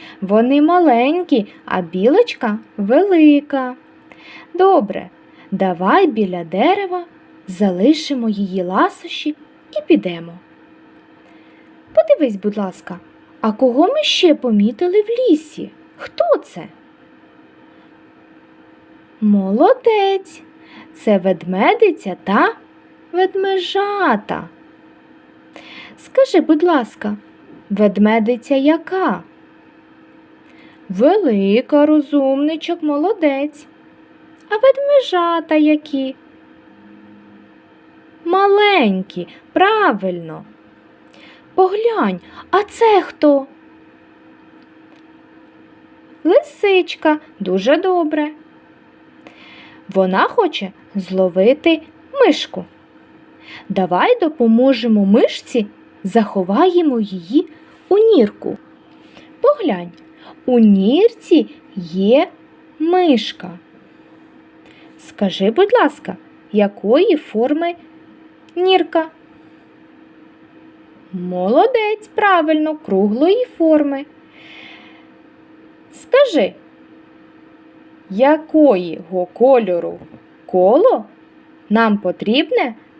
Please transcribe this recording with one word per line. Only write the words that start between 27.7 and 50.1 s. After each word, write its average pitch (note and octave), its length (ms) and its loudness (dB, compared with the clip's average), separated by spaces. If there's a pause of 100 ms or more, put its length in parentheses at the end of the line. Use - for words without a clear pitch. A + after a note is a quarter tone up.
яка? D#4 680 -2 (1700)
Велика, B3+ 960 2
розумничок, D4+ 1000 -2
молодець. D4 840 -4 (840)
А - 60 -8
ведмежата A4 1000 0
які? D4+ 600 -2 (2000)
Маленькі, F4+ 1040 0 (260)
правильно. G3 880 -2 (1120)
Поглянь, F#4 640 0 (320)
а G4 120 0
це G#4 380 2
хто? C#4+ 440 0 (2750)
Лисичка, F#4 960 0 (200)
дуже G3 380 -2
добре. D#4+ 540 -2 (1600)
Вона F#3+ 380 0